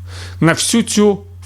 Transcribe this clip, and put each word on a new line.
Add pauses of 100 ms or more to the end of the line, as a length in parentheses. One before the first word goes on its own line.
(400)
на
всю
цю (260)